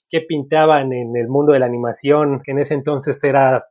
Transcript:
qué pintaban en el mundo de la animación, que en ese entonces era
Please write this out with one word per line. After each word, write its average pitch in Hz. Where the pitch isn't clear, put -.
qué 165
pintaban 151
en 120
el 120
mundo 147
de 139
la 127
animación, 139
que 139
en 139
ese 147
entonces 139
era 135